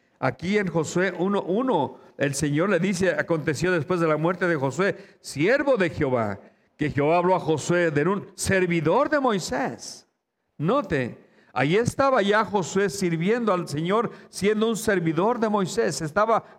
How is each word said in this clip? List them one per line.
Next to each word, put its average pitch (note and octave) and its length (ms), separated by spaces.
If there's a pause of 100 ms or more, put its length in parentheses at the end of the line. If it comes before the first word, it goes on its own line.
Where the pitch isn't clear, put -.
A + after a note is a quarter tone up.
(200)
Aquí F#3+ 380
en G3 100
Josué E3+ 500
uno G3 240
uno, F#3+ 560 (180)
el C#3+ 180
Señor D3+ 360
le F3+ 80
dice, F#3 320
aconteció D#3 600
después F3 280
de E3 60
la D#3 100
muerte F3+ 300
de E3+ 100
Josué, C#3 400 (240)
siervo B3+ 560
de F3+ 140
Jehová, A#2+ 500 (380)
que D3+ 120
Jehová D3 280
habló F3 160
a E3+ 60
Josué D#3+ 500
de D3 180
un G3 260
servidor F#3 760
de D4 100
Moisés. A#3 880 (480)
Note, D#3 640 (340)
ahí D3 240
estaba B3+ 460
ya G#3 220
Josué F#3+ 440
sirviendo G3 640
al E3+ 160
Señor, F3+ 440 (180)
siendo G#3+ 380
un A3+ 80
servidor F#3+ 640
de A3 100
Moisés. G3 500
Estaba G3+ 420 (160)